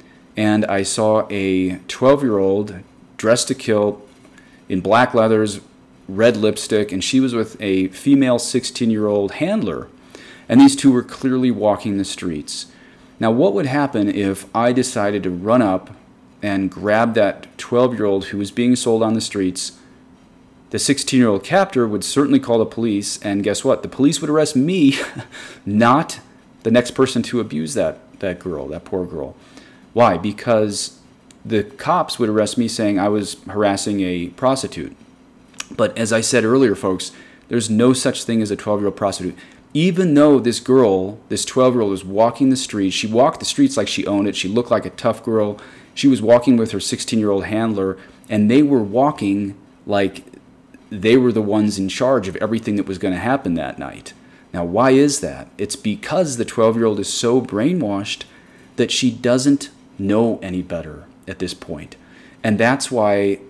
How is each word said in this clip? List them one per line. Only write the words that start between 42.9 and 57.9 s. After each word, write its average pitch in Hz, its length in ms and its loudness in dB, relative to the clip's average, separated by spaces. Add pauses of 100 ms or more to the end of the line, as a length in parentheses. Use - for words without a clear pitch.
she - 120 -4
walked 123 320 2
the - 80 -10
streets 135 300 0
like 104 120 -2
she - 180 -4
owned 101 220 0
it, 92 80 -4
she 92 120 -6
looked 117 220 -2
like 104 160 0
a 90 40 -12
tough - 320 -4
girl, 104 360 -2 (360)
she 139 140 2
was 123 120 4
walking 120 380 4
with 113 140 0
her 98 80 -4
sixteen-year-old 104 640 -2
handler, 104 520 -2 (300)
and 107 220 2
they 139 120 6
were 139 200 2
walking 101 760 -2 (300)
like 101 380 -2 (680)
they 110 280 4
were 123 140 4
the 110 100 0
ones 104 360 0
in 95 80 -2
charge 120 420 0
of 87 80 -8
everything 110 400 -2
that 98 100 -2
was 95 100 -6
gonna 92 220 -4
happen 117 360 -2
that 71 240 -6
night. 58 360 -14 (400)
Now, 87 100 -4
why 113 280 2
is 143 280 4
that? 73 280 -8 (100)
It's 104 180 -6
because 139 640 -4
the 110 80 -4
twelve-year-old 113 520 0
is 98 140 -6
so 120 300 0
brainwashed 107 800 -4 (540)